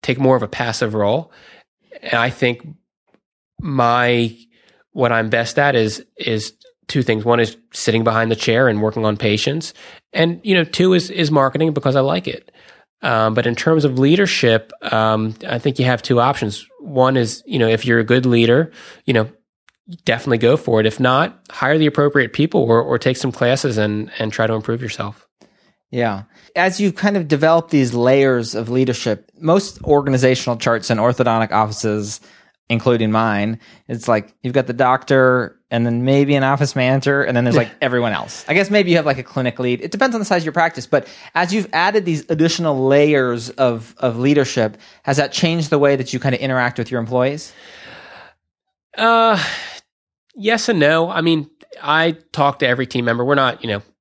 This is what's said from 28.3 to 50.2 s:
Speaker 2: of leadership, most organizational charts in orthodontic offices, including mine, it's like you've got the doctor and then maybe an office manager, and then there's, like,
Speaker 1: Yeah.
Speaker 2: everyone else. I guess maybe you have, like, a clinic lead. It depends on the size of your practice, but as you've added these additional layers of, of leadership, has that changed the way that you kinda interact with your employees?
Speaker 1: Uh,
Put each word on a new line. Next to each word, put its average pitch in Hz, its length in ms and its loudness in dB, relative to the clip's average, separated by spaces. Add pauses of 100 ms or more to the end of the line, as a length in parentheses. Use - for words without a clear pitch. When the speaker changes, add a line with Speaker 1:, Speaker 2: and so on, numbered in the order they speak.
Speaker 2:
of 113 160 -6
leadership, 123 680 -2
most 175 440 0
organizational 131 720 2
charts 117 340 0
in 113 80 0
orthodontic 117 520 0
offices, 107 680 -2 (500)
including 117 420 2
mine, 110 480 0 (280)
it's 117 200 -8
like 107 360 0
you've 123 100 -6
got 127 140 0
the 123 60 -6
doctor 127 840 2 (120)
and 117 140 0
then 120 180 -2
maybe 139 320 2
an 135 80 0
office 139 320 0
manager, 135 460 2
and 123 160 0
then 120 60 2
there's, 120 120 0
like, 120 120 2
Speaker 1:
Yeah. - 140 -18
Speaker 2:
everyone 123 300 0
else. - 360 -8
I 160 80 -2
guess 196 160 2
maybe 202 180 2
you 170 60 4
have, 156 100 0
like, 131 140 -2
a 123 40 -12
clinic 127 360 -4
lead. 123 220 -2
It 175 100 -10
depends 233 240 -2
on 226 40 -4
the 202 60 -4
size 180 160 0
of 156 40 -10
your 156 60 -4
practice, 165 360 -2
but - 200 0 (280)
as 175 180 0
you've 208 200 -2
added 190 320 0
these 160 220 -4
additional 156 600 0
layers 131 640 2
of, 117 480 -2
of 117 180 -2
leadership, 131 600 0 (260)
has 139 140 0
that 143 140 -2
changed 165 380 -2
the 156 80 0
way 143 180 4
that 131 160 -6
you 127 80 -6
kinda 127 220 -2
interact 127 380 -2
with 113 100 -6
your 123 100 -4
employees? 127 540 -2 (1400)
Speaker 1:
Uh, 226 400 2 (960)